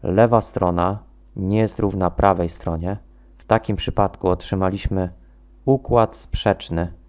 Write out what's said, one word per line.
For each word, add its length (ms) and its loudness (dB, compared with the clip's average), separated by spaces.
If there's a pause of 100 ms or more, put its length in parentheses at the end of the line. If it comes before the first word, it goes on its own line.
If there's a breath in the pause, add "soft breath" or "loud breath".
Lewa 380 4
strona 580 0 (380)
nie 220 0
jest 200 0
równa 320 0
prawej 380 2
stronie. 480 -6 (420 soft breath)
W 60 -20
takim 320 0
przypadku 520 -2
otrzymaliśmy 840 -2 (520 soft breath)
układ 520 2
sprzeczny 760 -2 (160)